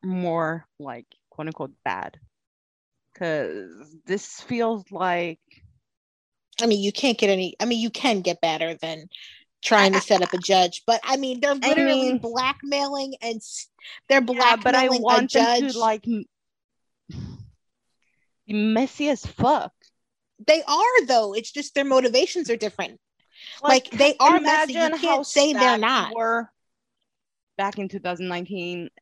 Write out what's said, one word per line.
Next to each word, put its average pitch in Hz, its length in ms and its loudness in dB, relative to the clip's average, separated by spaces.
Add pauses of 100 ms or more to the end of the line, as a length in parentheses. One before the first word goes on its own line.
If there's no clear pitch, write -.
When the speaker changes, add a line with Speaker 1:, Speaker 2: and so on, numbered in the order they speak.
Speaker 1:
more, 170 640 -4 (120)
like, 127 280 -14 (240)
quote 156 180 -12
unquote 156 240 -12 (120)
bad. - 340 -8 (960)
'Cause 123 840 -8 (100)
this - 340 -8
feels 226 520 -4
like 175 480 -4 (1200)
Speaker 2:
I 233 60 0
mean, 208 160 2
you 202 100 0
can't 247 240 0
get 202 140 2
any, 185 300 -2
I 233 60 -4
mean, 240 120 -2
you 226 120 -4
can 220 300 -2
get 175 200 -4
better 165 340 -2
than 160 340 -12 (560)
trying 196 300 6
Speaker 1:
I, 196 60 2
Speaker 2:
to - 40 -4
set 190 180 4
up 175 100 -2
a 185 60 -2
judge, 180 500 2
but 226 160 2
I 262 120 0
mean, 262 240 -6
they're 285 120 0 (100)
Speaker 1:
I 254 60 0
Speaker 2:
literally 269 420 2
Speaker 1:
mean, 254 80 0
Speaker 2:
blackmailing 269 1040 -4
and 233 140 -6
s-, - 320 -16 (400)
they're 269 200 6
Speaker 1:
yeah, 240 280 4
but 247 180 2
I 262 140 4
Speaker 2:
blackmailing 254 100 2
a 233 40 -4
Speaker 1:
want 247 300 2
them 240 280 4
Speaker 2:
judge. 269 140 -2
Speaker 1:
to, 214 40 -6
like, 220 300 0
m-, 220 160 -4 (2250)
be 208 80 -8
messy 220 540 0
as 269 160 -2
fuck. - 480 0 (760)
Speaker 2:
They 311 160 4
are, 403 440 2
though. 226 280 2
It's 220 180 -8
just - 240 -10
their 277 80 2
motivations 262 640 2
are 233 60 0
different. - 420 -8 (640)
Speaker 1:
Like, 262 280 4
Speaker 2:
Like, - 80 -
they 285 200 4
are 320 220 6
messy. 311 320 2
You 294 140 -4
Speaker 1:
imagine 311 120 -2
how 294 180 0
Speaker 2:
can't 277 100 -4
say 294 260 2
they're 226 100 -2
Speaker 1:
sad 240 180 4
Speaker 2:
not. 220 300 0
Speaker 1:
we 226 60 -12
were 226 340 -2 (1080)
back 202 220 -4
in 196 100 -6
two 196 120 -10
thousand 180 280 -6
nineteen, 175 640 -8 (120)